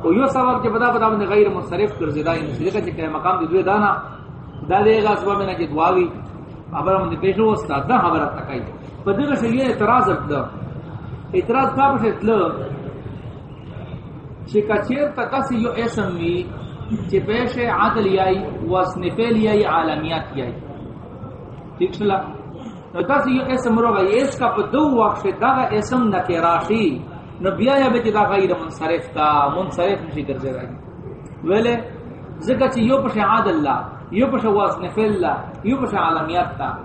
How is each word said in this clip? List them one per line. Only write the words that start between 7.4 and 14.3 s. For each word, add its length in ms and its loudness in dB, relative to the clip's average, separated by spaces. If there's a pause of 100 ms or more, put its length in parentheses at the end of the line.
وستا، 280 -2 (120)
دا 120 6
خبره 220 2
تکای. 360 -6 (440)
په 80 2
دغه 220 2
شی 120 0
یې 220 2
اعتراض 400 4
وکړ. 220 -2 (1000)
اعتراض 440 2
دا 160 4
پکې 260 2
تلو 220 4 (2000)